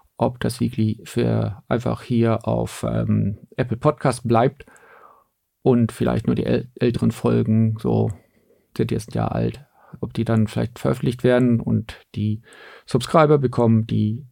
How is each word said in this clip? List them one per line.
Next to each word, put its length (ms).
ob 240
das 200
Weekly 440
für 600
einfach 360
hier 440
auf, 420
ähm, 500
Apple 220
Podcast 500
bleibt 380
und 280
vielleicht 360
nur 100
die 80
äl-, 240
älteren 320
Folgen, 680
so 320
sind 140
jetzt 200
ein 40
Jahr 180
alt, 320
ob 120
die 120
dann 220
vielleicht 320
veröffentlicht 460
werden 340
und 380
die 280
Subscriber 520
bekommen 500
die 440